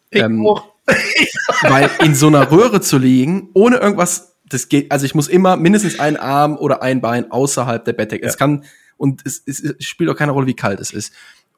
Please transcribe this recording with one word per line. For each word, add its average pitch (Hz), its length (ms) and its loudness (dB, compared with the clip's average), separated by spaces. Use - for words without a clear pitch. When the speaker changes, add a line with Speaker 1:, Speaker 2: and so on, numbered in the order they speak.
Speaker 1:
Ich 208 120 0
Speaker 2:
Ähm, 110 240 0
Speaker 1:
auch. 208 180 0
<laughs> - 760 -2
Speaker 2:
weil 135 280 2
in 156 100 4
so 135 140 4
einer 139 220 4
Röhre 208 300 4
zu - 180 0
liegen, 131 560 0
ohne 240 240 4
irgendwas, - 580 -2
das - 200 -8
geht, 143 240 0
also 139 140 -2
ich - 80 -4
muss 151 140 0
immer 185 280 4
mindestens 196 420 2
einen 151 180 -2
Arm 143 400 0
oder 139 260 -2
ein 131 180 -2
Bein 117 320 -4
außerhalb 123 520 -2
der 117 100 -2
Bettdecke. 110 300 -6
Speaker 1:
Ja. 113 60 -6
Speaker 2:
Es - 60 -8
kann, 143 280 0
und 135 280 -4
es, - 220 -10
es, 139 140 -10
es - 240 -8
spielt - 260 -4
auch 139 60 -4
keine 147 160 -2
Rolle, 135 140 0
wie 127 80 -2
kalt 98 260 -4
es - 120 -12
ist. - 200 -10